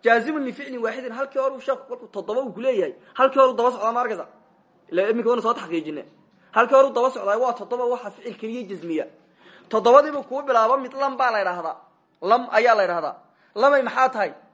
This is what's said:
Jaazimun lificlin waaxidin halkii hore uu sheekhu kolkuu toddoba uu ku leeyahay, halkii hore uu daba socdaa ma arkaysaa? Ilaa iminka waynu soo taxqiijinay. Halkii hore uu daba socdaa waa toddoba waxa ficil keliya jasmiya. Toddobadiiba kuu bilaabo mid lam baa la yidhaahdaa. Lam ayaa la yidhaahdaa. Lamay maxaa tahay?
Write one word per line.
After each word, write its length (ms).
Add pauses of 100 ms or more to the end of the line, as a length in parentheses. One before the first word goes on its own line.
Jaazimun 420
lificlin 360
waaxidin 300
halkii 280
hore 160
uu 60
sheekhu 260
kolkuu 200
toddoba 340
uu 120
ku 80
leeyahay, 320 (200)
halkii 260
hore 120
uu 60
daba 140
socdaa 200
ma 100
arkaysaa? 260 (640)
Ilaa 180
iminka 200
waynu 120
soo 120
taxqiijinay. 520 (460)
Halkii 240
hore 120
uu 60
daba 180
socdaa 260
waa 160
toddoba 320
waxa 260
ficil 260
keliya 320
jasmiya. 360 (640)
Toddobadiiba 540
kuu 180
bilaabo 360
mid 160
lam 240
baa 140
la 80
yidhaahdaa. 380 (440)
Lam 300
ayaa 240
la 80
yidhaahdaa. 320 (400)
Lamay 280
maxaa 260
tahay? 240 (200)